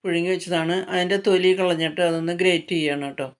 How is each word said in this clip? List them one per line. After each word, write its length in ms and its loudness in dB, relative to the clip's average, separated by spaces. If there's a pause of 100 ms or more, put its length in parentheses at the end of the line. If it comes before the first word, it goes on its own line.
പുഴുങ്ങി 280 0
വെച്ചതാണ്. 440 -2 (120)
അതിൻ്റെ 340 0
തൊലി 320 4
കളഞ്ഞിട്ട് 480 0
അതൊന്ന് 320 0
ഗ്രേറ്റ് 400 0
ചെയ്യണം 360 -2
കേട്ടോ. 180 -8 (120)